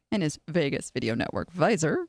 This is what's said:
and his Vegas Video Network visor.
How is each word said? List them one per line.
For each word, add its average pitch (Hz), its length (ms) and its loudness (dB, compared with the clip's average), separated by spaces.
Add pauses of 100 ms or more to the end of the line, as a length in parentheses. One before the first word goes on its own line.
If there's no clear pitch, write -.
(120)
and 208 100 0
his 151 160 0 (100)
Vegas 151 420 0
Video 117 240 -2
Network - 360 -4
visor. 185 580 2